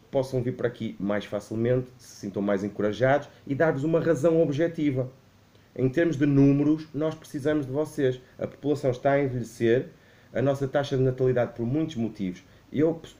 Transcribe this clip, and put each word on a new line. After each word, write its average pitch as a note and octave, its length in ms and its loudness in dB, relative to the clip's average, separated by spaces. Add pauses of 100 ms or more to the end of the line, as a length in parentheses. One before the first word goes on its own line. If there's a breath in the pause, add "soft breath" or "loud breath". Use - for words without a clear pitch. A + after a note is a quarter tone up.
(100)
possam C3 320 -2
vir B2 140 -4
para A#2 120 -2
aqui A2+ 320 -8
mais G2+ 240 -2
facilmente, A#2 720 -2
se - 200 -20
sintam G2+ 260 -6
mais G2+ 200 0
encorajados, G#2 680 0 (180 loud breath)
e C#3+ 80 -4
dar-vos C#3 280 0
uma D#3+ 160 2
razão E3 440 2
objetiva. C#3+ 680 -2 (640 soft breath)
Em B2+ 140 0
termos E3 280 0
de C#3+ 100 0
números, C#3+ 680 4
nós D#3 220 -4
precisamos D3+ 500 -4
de B2+ 80 -10
vocês. C#3 480 -2 (180 loud breath)
A - 80 -4
população C#3 440 -2
está C#3 220 0
a C#3+ 100 2
envelhecer, B2 680 0 (460 soft breath)
a A#2+ 80 -2
nossa C#3 260 0
taxa C#3 280 0
de B2+ 60 2
natalidade B2+ 520 2
por A#2 100 -4
muitos D3+ 320 -2
motivos. G#2 460 -4 (280 soft breath)
Eu, D#3+ 300 0 (200)